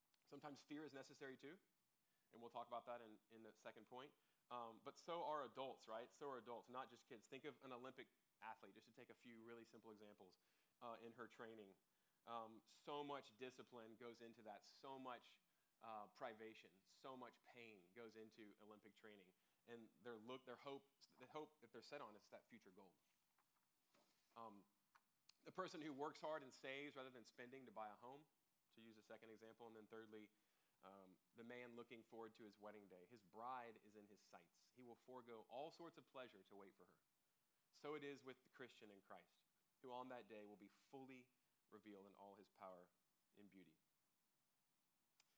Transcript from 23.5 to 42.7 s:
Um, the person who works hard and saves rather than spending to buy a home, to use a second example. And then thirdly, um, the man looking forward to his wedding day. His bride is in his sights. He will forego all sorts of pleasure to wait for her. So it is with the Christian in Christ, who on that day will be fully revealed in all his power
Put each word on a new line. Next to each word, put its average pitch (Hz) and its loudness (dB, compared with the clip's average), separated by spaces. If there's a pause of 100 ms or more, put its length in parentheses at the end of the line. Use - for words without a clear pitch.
Um, 104 -2 (800)
the - -6
person 180 6
who 156 6
works 147 6
hard 156 8
and 120 -6
saves 139 4
rather 131 0
than 123 -6
spending 127 -4
to 110 -6
buy 107 4
a 101 -4
home, 131 -4 (560)
to - -10
use 113 -8
a 107 -12
second 113 -4
example. 110 -6
And 113 -6
then 107 -6
thirdly, 110 -2 (560)
um, 95 -6 (160)
the 117 -4
man 123 -2
looking 117 -4
forward 113 0
to 113 -4
his 101 -6
wedding 104 -2
day. 90 -10
His 117 -12 (120)
bride 117 2
is 104 -10
in 104 -6
his 104 -14
sights. 87 -12
He 127 -8
will 117 -6
forego 120 -2
all 147 2
sorts 165 -6
of 139 -10
pleasure 113 -2
to - -10
wait 98 -6
for 90 -12
her. 87 -20 (840)
So 147 6
it 143 2
is 139 0
with 127 -2
the - -20
Christian 117 -4
in 101 -8
Christ, 90 -6 (480)
who 131 2
on 127 4
that 113 -2
day 104 0
will 104 -4
be 104 -8 (240)
fully 131 -4 (480)
revealed 101 -4
in 98 -10
all 101 -6
his 95 -10 (100)
power 92 -2 (500)